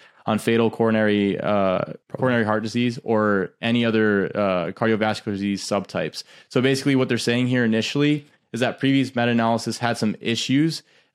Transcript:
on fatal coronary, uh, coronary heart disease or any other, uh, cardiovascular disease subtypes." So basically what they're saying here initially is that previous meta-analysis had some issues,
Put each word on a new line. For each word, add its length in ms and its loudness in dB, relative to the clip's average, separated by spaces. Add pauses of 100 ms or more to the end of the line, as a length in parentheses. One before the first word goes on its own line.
(260)
on 140 0
fatal 320 2
coronary, 680 0
uh, 440 0 (360)
coronary 280 0
heart 180 0
disease 400 -2
or 580 0
any 220 0
other, 520 2
uh, 360 0
cardiovascular 640 0
disease 280 -2
subtypes." 640 -4 (240)
So 140 0
basically 340 2
what 140 2
they're 80 0
saying 300 0
here 180 0
initially 600 0 (260)
is 80 -6
that 200 -2
previous 360 0
meta-analysis 640 0
had 180 -2
some 220 -2
issues, 640 -2 (320)